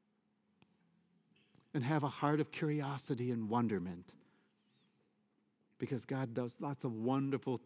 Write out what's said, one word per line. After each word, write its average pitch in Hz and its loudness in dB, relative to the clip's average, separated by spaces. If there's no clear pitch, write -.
and 131 2
have 147 4
a 143 2
heart 147 2
of - 0
curiosity 139 -2
and 113 -2
wonderment, 95 0
because 123 -4
God 131 -2
does 120 -2
lots 143 -4
of 120 -2
wonderful 131 0